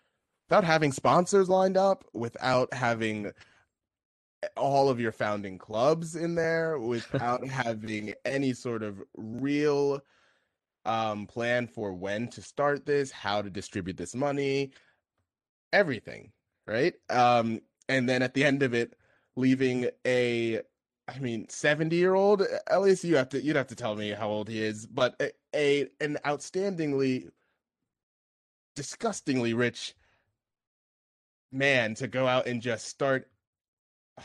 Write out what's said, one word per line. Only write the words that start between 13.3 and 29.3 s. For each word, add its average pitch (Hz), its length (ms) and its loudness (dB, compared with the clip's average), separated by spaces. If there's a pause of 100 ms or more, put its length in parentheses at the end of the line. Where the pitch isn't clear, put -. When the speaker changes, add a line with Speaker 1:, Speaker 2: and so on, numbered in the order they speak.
Speaker 1:
to 101 80 -6
distribute 92 480 -6
this 87 200 -10
money, 139 560 -2 (1000)
everything, 135 600 0 (340)
right? 127 280 0 (140)
Um, 117 540 4 (260)
and 131 200 2
then 127 140 2
at 131 120 -2
the 135 100 2
end 139 200 2
of 120 100 0
it, 117 220 0 (400)
leaving 127 520 2 (160)
a, 120 560 0 (480)
I 127 100 -14
mean, 117 300 -6
seventy-year-old, 175 960 2 (260)
at 175 120 4
least 190 240 4
you 170 120 4
have 131 140 2
to, 135 120 -2
you'd 151 140 0
have 131 120 0
to 117 80 -12
tell 113 180 -4
me 104 160 -4
how 104 180 -4
old 107 200 -2
he 110 140 -4
is, 110 240 -4
but 123 340 0
a, 143 100 -2 (240)
a, 143 340 2 (120)
an 147 240 -4
outstandingly, 147 1080 -2 (1400)
disgustingly 131 800 -2